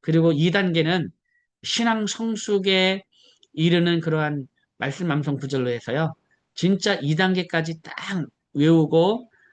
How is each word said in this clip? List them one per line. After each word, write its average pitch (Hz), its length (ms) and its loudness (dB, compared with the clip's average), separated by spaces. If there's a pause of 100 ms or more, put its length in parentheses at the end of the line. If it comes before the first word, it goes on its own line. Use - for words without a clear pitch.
그리고 165 320 2
이 160 180 2
단계는 170 600 0 (520)
신앙 226 440 -2
성숙에 196 960 0 (480)
이르는 170 480 2
그러한 151 460 -2 (300)
말씀 160 340 -6
암송 147 280 -2
구절로 131 320 -4
해서요, 135 440 -4 (400)
진짜 190 460 0
이 151 160 -2
단계까지 170 680 -2
딱 - 120 -18 (580)
외우고 165 800 2 (220)